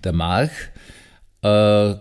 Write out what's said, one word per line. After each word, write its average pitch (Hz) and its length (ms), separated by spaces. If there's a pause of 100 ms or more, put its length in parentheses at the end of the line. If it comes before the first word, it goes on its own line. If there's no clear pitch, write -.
der 92 100
March, 87 380 (920)
äh, 104 580